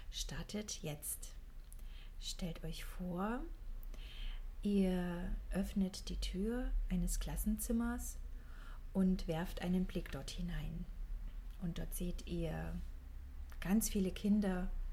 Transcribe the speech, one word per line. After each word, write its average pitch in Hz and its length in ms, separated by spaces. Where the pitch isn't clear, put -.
startet - 720
jetzt. - 500
Stellt - 440
euch 165 220
vor, 185 560
ihr 185 680
öffnet 190 580
die 180 100
Tür 233 520
eines 175 300
Klassenzimmers 233 1000
und 185 340
werft 170 340
einen 185 240
Blick - 260
dort 135 200
hinein. 165 540
Und 170 160
dort 165 160
seht 175 340
ihr 165 460
ganz 208 280
viele 190 220
Kinder 196 600